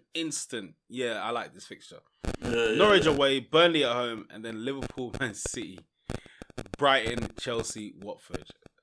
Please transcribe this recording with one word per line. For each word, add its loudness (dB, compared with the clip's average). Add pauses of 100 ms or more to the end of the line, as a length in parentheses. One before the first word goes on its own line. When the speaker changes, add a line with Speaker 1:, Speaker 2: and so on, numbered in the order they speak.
(140)
Speaker 1:
instant. -6 (120)
Yeah, -4
I -4
like -6
this -20
fixture. -18 (400)
Speaker 2:
Yeah, -4 (200)
yeah, 2
Speaker 1:
Norwich 6
Speaker 2:
yeah. 6
Speaker 1:
away, 4
Burnley 6
at 2
home, -4
and -14
then -8
Liverpool, -6
<laughs> -8
Man -4
City, -8 (1000)
Brighton, 2
Chelsea, -6
Watford. -12 (340)